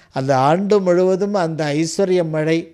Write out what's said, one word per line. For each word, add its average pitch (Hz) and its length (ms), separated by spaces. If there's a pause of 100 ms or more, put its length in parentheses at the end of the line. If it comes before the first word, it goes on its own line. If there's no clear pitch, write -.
(120)
அந்த 135 240
ஆண்டு 185 440
முழுவதும் 185 540
அந்த 165 300
ஐஸ்வர்ய 165 640
மழை 160 340 (120)